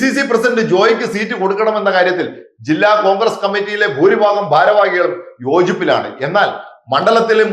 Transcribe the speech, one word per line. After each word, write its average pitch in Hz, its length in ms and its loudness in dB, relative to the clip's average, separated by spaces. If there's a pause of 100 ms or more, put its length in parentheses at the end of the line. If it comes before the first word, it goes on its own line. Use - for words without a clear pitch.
സി 262 140 2
സി 277 140 0
പ്രസിഡന്റ് 233 420 0
ജോയിക്ക് 220 420 2
സീറ്റ് 220 280 -4
കൊടുക്കണമെന്ന 202 560 -2
കാര്യത്തിൽ 180 300 0 (400)
ജില്ലാ 156 240 2 (140)
കോൺഗ്രസ് 202 380 0
കമ്മിറ്റിയിലെ 202 440 -2 (100)
ഭൂരിഭാഗം 208 560 2
ഭാരവാഹികളും 180 600 2 (340)
യോജിപ്പിലാണ്. 156 640 0 (180)
എന്നാൽ 180 220 0 (440)
മണ്ഡലത്തിലെ 220 600 2